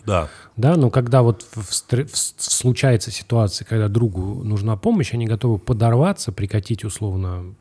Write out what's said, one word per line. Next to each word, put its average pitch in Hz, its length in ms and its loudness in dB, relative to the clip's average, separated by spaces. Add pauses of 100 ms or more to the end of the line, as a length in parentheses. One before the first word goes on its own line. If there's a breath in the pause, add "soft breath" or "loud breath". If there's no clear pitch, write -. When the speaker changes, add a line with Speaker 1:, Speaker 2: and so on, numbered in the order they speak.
Speaker 1:
Да. 90 240 0 (260 loud breath)
Speaker 2:
Да, 143 220 4
но 131 140 4
когда 123 320 4
вот 117 320 2
в, 110 160 -10
в - 40 -6
стр-, 123 300 -2
в - 100 -14
с-, - 220 -4
случается 123 760 0
ситуация, 110 540 -2
когда 107 240 0
другу 104 560 -2
нужна 107 320 -2
помощь, 202 380 0
они 117 120 -2
готовы 110 300 0
подорваться, 117 720 0
прикатить, 101 540 -4
условно, 95 760 -6